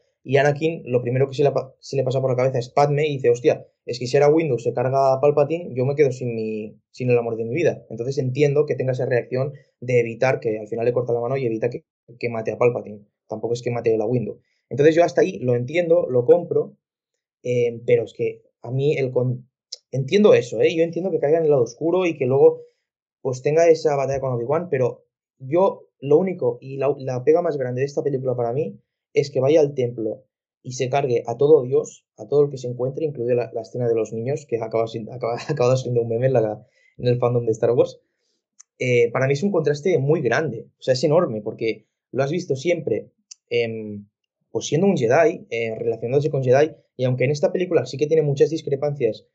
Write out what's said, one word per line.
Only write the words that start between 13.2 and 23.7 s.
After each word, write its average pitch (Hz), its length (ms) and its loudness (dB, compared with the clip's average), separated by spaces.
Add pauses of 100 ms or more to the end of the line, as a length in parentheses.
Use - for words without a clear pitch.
Tampoco 110 240 -6
es 123 80 -6
que 120 100 -4
mate 117 220 0
a 110 40 0
la 107 80 -2
Windu. 113 360 -4 (280)
Entonces 143 260 4
yo 170 100 6
hasta 160 160 0
ahí 190 180 0
lo 123 160 0
entiendo, 165 540 0
lo 123 160 0
compro, 160 500 2 (680)
eh, 120 420 -2
pero 120 180 2
es 104 100 -12
que 113 300 -6 (180)
a 120 80 -14
mí 135 280 0
el 131 140 -2
con-, 127 380 -2 (420)
entiendo 160 420 4
eso, 110 260 2
¿eh? 165 160 2
Yo 160 80 2
entiendo 170 260 -4
que 165 100 -2
caiga 151 180 2
en 165 80 0
el 147 60 4
lado 131 120 4
oscuro 170 420 -2
y 160 120 -2
que 135 80 -2
luego, 156 380 4 (580)
pues, 131 200 -6
tenga 165 280 4
esa 156 260 4